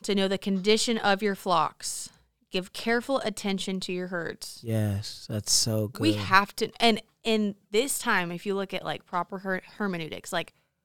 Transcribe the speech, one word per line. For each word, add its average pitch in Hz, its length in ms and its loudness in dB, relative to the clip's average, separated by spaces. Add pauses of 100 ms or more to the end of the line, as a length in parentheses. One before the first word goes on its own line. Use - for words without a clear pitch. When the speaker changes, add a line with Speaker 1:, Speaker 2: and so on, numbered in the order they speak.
Speaker 1:
to 208 120 0
know 196 140 4
the 190 100 0
condition 214 600 2
of 196 240 2
your 202 120 0
flocks. - 760 -2 (400)
Give 185 220 -4
careful 240 520 0
attention 196 560 -2
to 185 120 -6
your 180 160 -4
herds." - 540 -6
Speaker 2:
Yes, 107 640 -2
that's 107 240 -2
so 110 360 2
good. - 120 -8
Speaker 1:
We 156 140 4
have 196 420 4
to, - 140 -4 (100)
and 226 220 4 (220)
in 214 320 2 (140)
this 262 280 0
time, 185 320 2
if 175 160 -8
you 196 80 -2
look 196 200 -4
at, 180 100 -6
like, 156 220 -6
proper 180 320 -4
her-, 190 240 -4 (160)
hermeneutics, 170 540 -4
like, - 200 -2 (320)